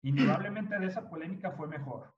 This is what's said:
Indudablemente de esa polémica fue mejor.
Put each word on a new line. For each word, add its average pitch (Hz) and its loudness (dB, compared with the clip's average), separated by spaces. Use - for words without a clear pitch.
Indudablemente 202 4
de 185 0
esa - -4
polémica 170 -6
fue 151 -6
mejor. 135 -8